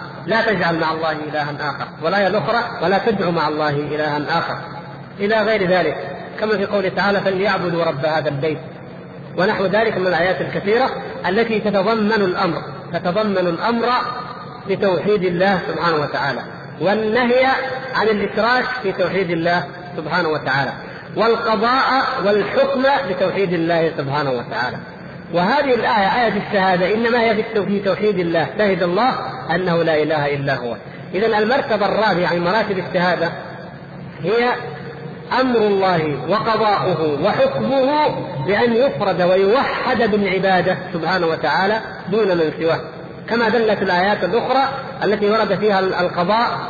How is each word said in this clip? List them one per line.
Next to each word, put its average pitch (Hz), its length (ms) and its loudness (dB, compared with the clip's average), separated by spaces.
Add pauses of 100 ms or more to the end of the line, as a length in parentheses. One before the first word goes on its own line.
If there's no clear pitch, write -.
(260)
لا 214 160 2
تجعل 175 360 0
مع 160 140 0
الله 160 200 -2
إلها 151 480 -4
آخر، 139 260 -6 (160)
ولا 190 240 2
الأخرى، 180 320 2 (240)
"ولا 185 160 2
تدع 196 320 0
مع 160 180 2
الله 151 220 0
إلها 147 680 -2
آخر"، - 180 -2 (640)
إلى 214 220 2
غير 202 280 2
ذلك، 170 260 2 (440)
كما 214 160 0
في 190 100 -2
قوله 196 220 0
تعالى: 196 320 0
"فليعبدوا 185 640 0
رب 160 220 0
هذا 156 220 0
البيت"، 147 300 -2 (800)
ونحو 196 280 2
ذلك 208 320 2
من 185 80 0
الآيات 180 340 2
الكثيرة 208 500 0 (380)
التي 220 320 2
تتضمن 208 520 2
الأمر، 190 500 0 (300)
تتضمن 185 460 0
الأمر 220 500 0 (800)
بتوحيد 190 560 2
الله 185 340 2 (100)
سبحانه 165 280 0
وتعالى، 139 440 -2 (400)
والنهي 220 680 2 (480)
عن 208 120 0
الإشراك 214 580 2 (180)
في 190 100 -2
توحيد 180 380 0
الله 175 340 0 (320)
سبحانه 165 320 -2
وتعالى، 139 420 0 (460)
والقضاء 226 880 2 (200)
والحكم 247 580 2 (280)
بتوحيد 185 420 0
الله 165 460 0
سبحانه 143 320 -2
وتعالى. 120 460 -4 (580)
وهذه 247 400 2
الآية، 226 500 2
آية 208 240 0
الشهادة، 185 460 2
إنما 233 260 2
هي 226 140 4
في 202 60 2
التو-، 208 260 -2
في 196 140 0
توحيد 196 380 0
الله، 165 280 2 (120)
شهد 190 240 2
الله 196 300 2 (420)
أنه 170 280 2
لا 160 200 4
إله 147 320 0
إلا 139 200 -2
هو. 120 220 -4 (380)
إذن 220 200 2
المرتبة 214 520 2
الرابعة 185 460 2
من 175 120 0
مراتب 202 340 0
الشهادة 180 520 0 (920)
هي 233 260 2 (920)
أمر 254 180 2
الله 185 600 2 (100)
وقضاؤه 185 960 2
وحكمه 269 840 2 (380)
بأن 226 260 2
يفرد 220 500 2
ويوحد 202 800 2
بالعبادة 190 760 2 (160)
سبحانه 175 340 0
وتعالى 165 540 0 (280)
دون 202 200 2
من 165 320 2
سواه، 160 200 2 (480)
كما 233 200 2
دلت 214 340 2
الآيات 190 420 2
الأخرى 240 440 2 (360)
التي 208 260 2
ورد 208 240 2
فيها 196 260 2
القضاء، 185 680 0 (220)